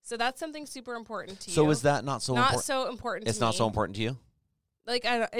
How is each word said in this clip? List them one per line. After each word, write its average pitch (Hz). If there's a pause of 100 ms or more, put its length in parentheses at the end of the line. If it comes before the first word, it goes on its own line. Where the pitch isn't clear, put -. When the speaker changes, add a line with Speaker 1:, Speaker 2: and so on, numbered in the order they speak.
Speaker 1:
So -
that's 240
something 302
super 247
important 208
to -
Speaker 2:
So 156
Speaker 1:
you. 151
Speaker 2:
is 139
that 143
not 135
so 131
Speaker 1:
Not 247
Speaker 2:
impor- -
Speaker 1:
so 262
important 220
to -
Speaker 2:
It's 113
not 113
so 120
Speaker 1:
me. -
Speaker 2:
important 101
to 107
you? 127 (680)
Speaker 1:
Like, 240
I 240
don't, 226
I 220